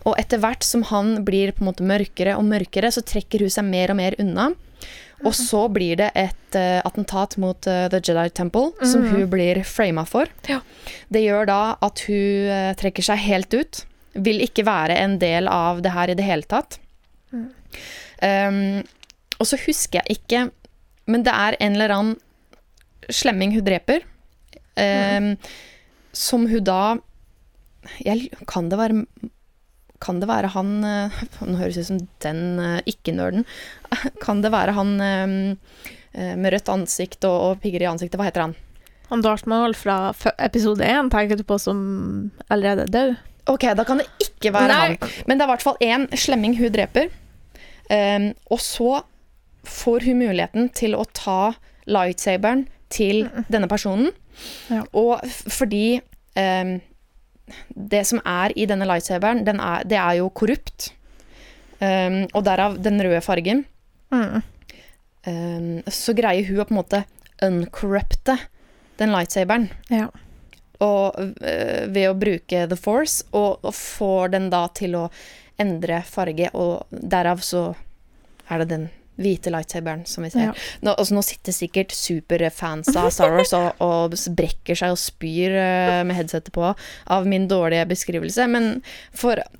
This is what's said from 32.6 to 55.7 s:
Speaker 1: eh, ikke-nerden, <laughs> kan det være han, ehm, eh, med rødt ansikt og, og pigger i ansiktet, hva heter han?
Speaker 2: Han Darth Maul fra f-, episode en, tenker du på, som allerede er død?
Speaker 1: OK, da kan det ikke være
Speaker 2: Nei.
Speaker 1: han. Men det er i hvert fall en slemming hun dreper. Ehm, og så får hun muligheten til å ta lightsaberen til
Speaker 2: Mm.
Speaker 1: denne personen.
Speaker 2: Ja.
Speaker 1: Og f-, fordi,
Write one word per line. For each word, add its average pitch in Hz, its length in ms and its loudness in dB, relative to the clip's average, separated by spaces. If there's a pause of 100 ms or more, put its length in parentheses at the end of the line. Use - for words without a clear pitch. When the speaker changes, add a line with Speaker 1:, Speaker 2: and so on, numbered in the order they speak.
Speaker 1:
eh, 170 260 -2
ikke-nerden, 180 580 -4 (460)
<laughs> - 300 -6
kan 208 220 0
det 214 100 0
være 202 220 2
han, 202 260 0
ehm, 190 580 0 (560)
eh, 180 220 -6
med 185 160 2
rødt 202 160 -2
ansikt 190 560 -4
og, 180 260 2
og 190 120 -4
pigger 175 200 -2
i 175 80 0
ansiktet, 170 280 -4
hva 202 80 0
heter 175 160 0
han? 160 120 -4 (560)
Speaker 2:
Han 233 120 0
Darth 214 240 2
Maul 226 280 2
fra 190 380 0
f-, - 260 0
episode 214 460 2
en, 269 240 2
tenker 208 280 2
du 214 60 -4
på, 202 160 0
som 196 720 -4 (200)
allerede 202 320 2
er 185 100 -2
død? 247 240 2 (300)
Speaker 1:
OK, 269 160 2 (120)
da 226 100 2
kan 262 140 2
det - 80 -2 (140)
ikke 214 320 0
være 208 160 6
Speaker 2:
Nei. 208 200 6 (120)
Speaker 1:
han. - 100 -6 (160)
Men 269 120 4
det 294 80 4
er - 20 2
i 254 60 2
hvert - 100 -2
fall - 160 2
en 240 280 2
slemming 240 500 0
hun 233 120 2
dreper. 220 380 2 (800)
Ehm, 202 460 2 (160)
og 233 100 2
så 254 380 0 (640)
får 233 400 0
hun 247 160 4
muligheten 208 540 0
til 214 200 0
å 214 200 0
ta 202 400 0 (320)
lightsaberen 196 800 0 (240)
til 214 340 2
Speaker 2:
Mm. 233 240 -6
Speaker 1:
denne 208 200 2
personen. 208 440 0 (560)
Speaker 2:
Ja. 220 140 -2 (100)
Speaker 1:
Og 233 320 4
f-, 254 240 -10
fordi, 220 540 2 (340)